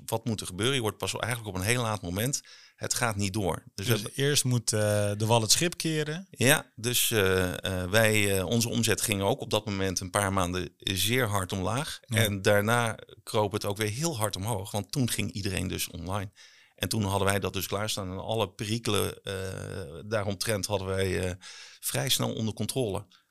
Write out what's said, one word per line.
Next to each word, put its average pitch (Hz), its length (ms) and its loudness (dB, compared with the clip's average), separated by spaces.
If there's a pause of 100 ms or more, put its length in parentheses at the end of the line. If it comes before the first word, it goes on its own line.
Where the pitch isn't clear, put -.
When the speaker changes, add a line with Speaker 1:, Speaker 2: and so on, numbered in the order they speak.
Speaker 1:
wat - 200 -4
moet 110 160 -2
er - 60 -10
gebeuren? 107 280 -2
Je 123 60 0
wordt 107 160 -2
pas - 180 -4
eigenlijk 107 400 -6
op 92 60 -2
een 98 60 0
heel 123 140 2
laat 107 200 -2
moment, 95 400 -2 (340)
het - 180 -4
gaat 113 220 0
niet 98 180 0
door. 90 300 -2 (120)
Dus 98 120 -8
we 123 40 2
Speaker 2:
Dus 107 100 4
Speaker 1:
hebben 135 220 -4
Speaker 2:
eerst 143 200 2
moet, 123 300 2
eh, 104 440 2
de 110 80 0
wal 113 160 6
het 110 100 2
schip 175 260 4
keren? 156 540 -2
Speaker 1:
Ja, 139 440 4
dus, 117 360 0
eh, 95 420 4 (280)
eh, 90 80 -4
wij, 104 480 4
eh, 92 80 0
onze 117 240 2
omzet 110 320 2
ging 101 200 0
ook 104 200 2
op 127 80 -8
dat 107 160 2
moment 95 340 0
een 95 100 -6
paar 98 240 2
maanden 90 440 0
zeer 101 500 0
hard 98 240 -2
omlaag. 101 540 -2
Speaker 2:
Ja. 110 180 -2
Speaker 1:
En 101 180 0
daarna 110 560 4 (260)
kroop 107 280 0
het 107 140 -2
ook 101 120 -2
weer 107 140 0
heel 147 260 -4
hard 104 180 -2
omhoog, 98 360 -4
want 104 200 -4
toen 127 180 2
ging 131 220 -2
iedereen 92 360 -2
dus 90 220 -2
online. 95 420 -6 (440)
En 95 140 -6
toen 110 140 0
hadden 98 240 2
wij 101 120 -2
dat 92 140 -4
dus 92 140 -4
klaarstaan 101 440 -6
en 95 60 -8
alle 101 320 -4
perikelen, 104 720 -4
eh, 101 100 -8 (720)
daaromtrent 104 600 -2
hadden 95 220 -2
wij, 92 420 0
eh, 87 60 -6 (440)
vrij 131 300 -2
snel 120 240 2
onder 110 200 -2
controle. 104 520 -4 (240)